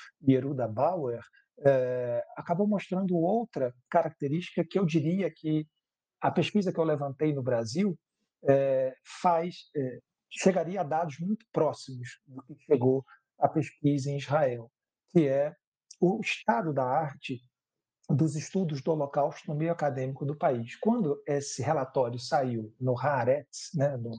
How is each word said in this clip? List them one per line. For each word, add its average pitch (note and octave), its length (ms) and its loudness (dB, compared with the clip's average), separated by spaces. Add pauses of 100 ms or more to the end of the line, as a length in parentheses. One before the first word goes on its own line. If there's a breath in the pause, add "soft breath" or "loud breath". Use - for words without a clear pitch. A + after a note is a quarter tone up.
(280 loud breath)
Yehuda C3 380 2
Bauer, B2 560 -2 (420 soft breath)
eh, B2 560 2 (160)
acabou F3 300 0
mostrando F#3 500 0
outra E3 560 0 (160)
característica E3 800 0
que - 80 -8
eu G3 80 4
diria D#3+ 460 2
que D#3 340 -2 (560)
a D3 120 0
pesquisa F3+ 400 2
que - 80 -2
eu D#3+ 40 2
levantei D3 480 0
no C#3 100 -4
Brasil, B2 540 0 (520)
eh, C3+ 440 4 (300)
faz, E3+ 320 2 (220)
eh, B2+ 240 -2 (280)
chegaria F#3 520 2
a E3+ 40 -2
dados D#3 360 -2
muito G3+ 320 -4
próximos C3 560 -2 (180)
do C3 160 -16
que D3 220 -18
chegou C3 400 2 (340 soft breath)
a C#3+ 100 4
pesquisa C#3+ 640 -2
em C#3 60 -4
Israel, C3 480 0 (460)
que D#3 180 4
é C#3+ 260 0 (460)
o G3 200 4
estado G#3+ 520 -2
da C3+ 120 0
arte C#3 560 -4 (680)
dos D3+ 260 2
estudos D#3 480 -4
do F3 100 0
Holocausto D3 580 -2
no D3 60 -4
meio E3 160 0
acadêmico C3+ 540 -4
do D3 100 -4
país. B2 440 -2
Quando G#3 460 0
esse C#3 360 -4
relatório C3 560 -2
saiu A#2+ 600 -2
no B2+ 180 0
Haaretz, C3+ 760 0
né, C#3+ 220 0
no, A#2 220 -6